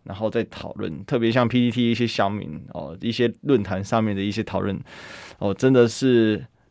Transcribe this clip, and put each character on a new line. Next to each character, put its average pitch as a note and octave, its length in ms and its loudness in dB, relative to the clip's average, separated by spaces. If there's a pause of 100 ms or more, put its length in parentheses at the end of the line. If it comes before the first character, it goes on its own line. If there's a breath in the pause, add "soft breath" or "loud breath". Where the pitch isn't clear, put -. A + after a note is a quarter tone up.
然 G2 140 -12
后 A2 120 -2
在 A2+ 160 0
讨 - 300 -12
论， G2+ 300 -8
特 C3+ 140 0
别 A2+ 120 2
像 A#2+ 160 4
P A#2+ 220 2
T - 20 -2
T A#2 200 2
一 - 20 2
些 A#2 140 0
乡 G2+ 240 0
民 G2 280 -10 (140)
哦， D#2 280 -10
一 A#2 100 -4
些 A#2 200 2 (100)
论 C3+ 200 2
坛 F#2+ 220 -4
上 A2+ 200 0
面 G#2+ 120 0
的 G2 60 -2
一 G2+ 100 -2
些 A2 100 -2
讨 F#2 200 -4
论 G2 180 -2 (580 loud breath)
哦， G2 160 -2
真 C3 180 4
的 B2 160 8
是 A#2 560 2 (280)